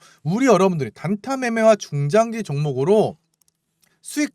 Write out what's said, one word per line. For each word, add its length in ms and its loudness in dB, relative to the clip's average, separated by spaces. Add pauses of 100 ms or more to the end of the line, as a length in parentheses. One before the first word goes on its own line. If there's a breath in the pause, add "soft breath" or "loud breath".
(240 soft breath)
우리 220 0
여러분들이 460 2
단타 440 -8
매매와 400 2
중장기 680 -2
종목으로 760 -2 (800)
수익 340 -6